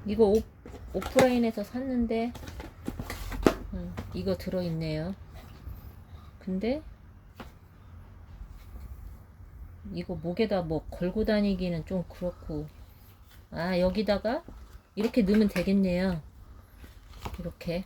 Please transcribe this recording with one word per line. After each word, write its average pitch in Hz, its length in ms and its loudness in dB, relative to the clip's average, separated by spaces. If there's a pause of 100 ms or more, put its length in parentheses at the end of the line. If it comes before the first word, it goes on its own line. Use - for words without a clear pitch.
이거 214 200 6
오-, 214 180 8 (520)
오프라인에서 240 680 4
샀는데, 240 720 0 (1400)
음, 180 220 -6 (200)
이거 180 220 0
들어있네요. 165 800 -2 (1300)
근데 214 420 0 (3000)
이거 175 240 -6
목에다 180 460 2
뭐 160 280 -2
걸고 214 340 0
다니기는 185 640 2
좀 185 220 -2
그렇고. 156 580 -6 (880)
아, 175 260 0
여기다가 202 640 4 (540)
이렇게 226 260 4
넣으면 208 240 6
되겠네요. 185 760 4 (1160)
이렇게. 175 480 -4